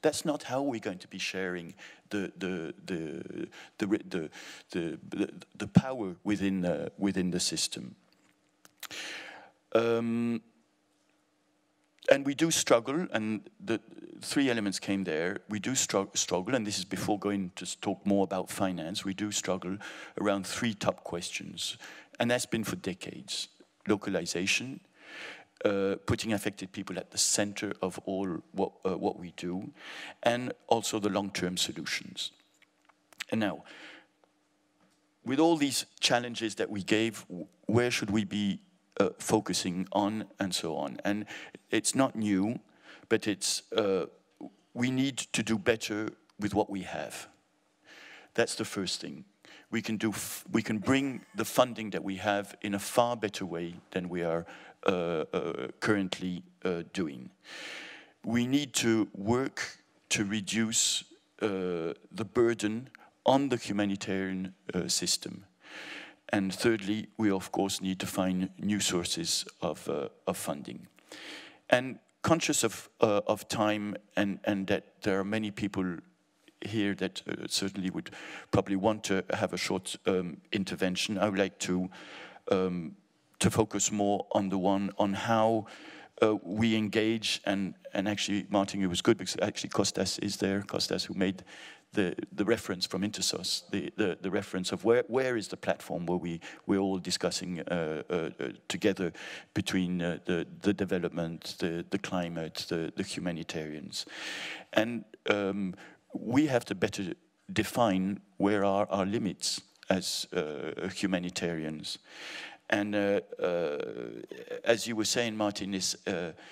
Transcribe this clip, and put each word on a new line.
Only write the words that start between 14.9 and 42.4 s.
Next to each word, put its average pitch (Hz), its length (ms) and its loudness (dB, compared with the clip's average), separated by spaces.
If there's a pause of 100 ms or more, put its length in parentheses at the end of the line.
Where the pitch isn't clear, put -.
there. 85 360 0 (100)
We 104 100 -2
do 101 120 -2
stru-, 101 440 2
struggle, 95 400 0
and 110 100 0
this 98 140 -2
is 90 60 -6
before 98 340 0
going 98 380 0
to - 80 -8
s-, - 100 -6
talk - 300 -4
more 101 180 6
about 92 260 0
finance, 87 540 -2
we 95 100 -2
do 104 200 -2
struggle 92 440 -2 (440)
around 101 260 2
three 117 260 0
top - 300 0
questions, - 760 -6 (400)
and 120 140 2
that's 123 140 2
been 113 180 0
for 92 140 -4
decades. - 720 -8 (400)
Localization, 101 880 0 (840)
uh, 98 300 2 (100)
putting 113 280 0
affected 98 380 -4
people 92 260 -8
at - 140 -8
the - 60 -8
center 104 640 0
of 92 240 -2
all 98 220 -2 (240)
what, 92 200 0 (140)
uh, 92 120 0
what 95 220 -2
we 87 180 -12
do, 90 340 -6 (520)
and 123 300 2 (140)
also 113 320 2
the 101 100 2
long-term 95 480 0
solutions. - 720 -4 (1000)
And 113 80 2
now, 92 240 0 (1600)
with 131 140 4
all 165 180 8
these 143 280 0 (140)
challenges 120 560 2
that - 140 -2
we 101 140 -4
gave, 110 440 2
w-, 87 200 -10 (180)
where 120 260 4
should 117 180 0
we 107 140 4
be, 101 360 0 (400)
uh, 101 100 4 (100)
focusing 92 720 0
on, 104 340 2 (140)
and 95 140 -2
so 80 220 -2
on? 71 300 -4
And 104 200 0 (460)
it's 113 240 2
not 135 200 2
new, 107 440 2 (500)